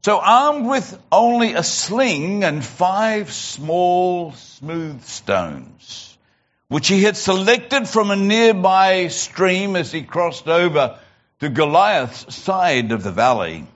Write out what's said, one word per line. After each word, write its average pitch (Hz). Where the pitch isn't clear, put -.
So 202
armed 254
with 262
only 233
a 170
sling 196
and 151
five 196
small 175
smooth 151
stones, -
which 147
he 196
had 208
selected 226
from 214
a 202
nearby 190
stream 190
as 170
he 160
crossed 170
over 160
to 147
Goliath's 151
side 156
of 104
the 98
valley 90